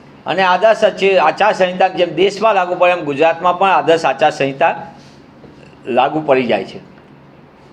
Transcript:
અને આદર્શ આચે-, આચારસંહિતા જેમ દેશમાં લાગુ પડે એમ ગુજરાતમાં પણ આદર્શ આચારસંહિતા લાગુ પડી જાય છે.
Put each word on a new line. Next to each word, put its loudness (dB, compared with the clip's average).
અને -2
આદર્શ 2
આચે-, 0
આચારસંહિતા 2
જેમ -2
દેશમાં 0
લાગુ -2
પડે 4
એમ -2
ગુજરાતમાં 0
પણ 2
આદર્શ 2
આચારસંહિતા 0
લાગુ 0
પડી 0
જાય -2
છે. -18